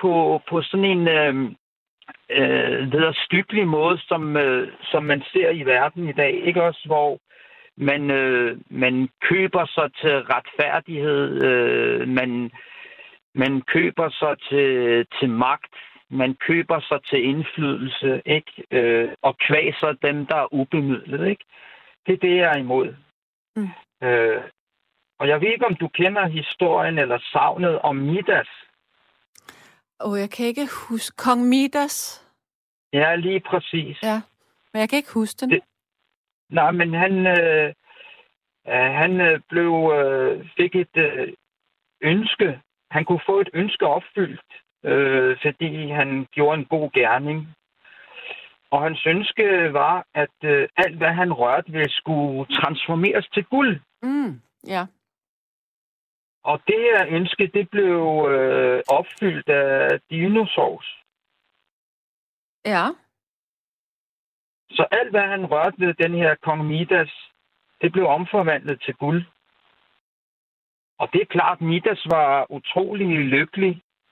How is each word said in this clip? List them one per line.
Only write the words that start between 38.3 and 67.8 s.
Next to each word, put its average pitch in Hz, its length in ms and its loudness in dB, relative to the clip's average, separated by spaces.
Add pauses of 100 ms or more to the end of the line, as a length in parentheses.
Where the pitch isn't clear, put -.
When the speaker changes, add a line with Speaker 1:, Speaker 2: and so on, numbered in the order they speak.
Speaker 1:
øh, 127 220 0 (100)
han, 180 200 2
øh, 165 280 2
blev, 165 460 0
øh, 135 640 0
fik 180 200 0
et, 180 200 -2
øh, - 360 0 (680)
ønske. 175 600 0 (300)
Han 160 140 -2
kunne 175 220 0
få 196 140 2
et 196 140 -2
ønske 190 320 -2
opfyldt, - 760 -4 (200)
øh, 135 600 2
fordi 151 460 -4
han 139 440 -2
gjorde 147 260 2
en 139 60 -6
god 151 260 -2
gerning. 143 580 0 (1200)
Og 143 120 0
hans 156 240 -4
ønske 185 640 2
var, 147 420 0
at, 147 300 -2
øh, 143 320 2
alt, 170 200 0
hvad 165 160 0
han 180 200 0
rørte 131 400 0
ved, 156 160 0
skulle 143 640 -2
transformeres 165 800 0
til 202 100 -2
guld. 254 360 2 (220)
Speaker 2:
Mm, 254 380 -4 (260)
ja. 185 200 -4 (1600)
Speaker 1:
Og 147 220 0
det 214 120 2
her 226 300 4
ønske, 175 380 0
det 202 240 -2
blev, 165 600 2
øh, 131 580 2
opfyldt 165 600 0
af 139 520 2 (100)
dinosaurs. 165 880 -2 (1700)
Speaker 2:
Ja. 185 200 0 (1900)
Speaker 1:
Så - 200 0
alt, 226 200 0
hvad 202 180 0
han 196 180 -6
rørte 160 340 0
ved, 180 140 -2
den 170 200 -2
her 170 200 0
kong 156 320 -4
Midas, 160 640 -2 (520)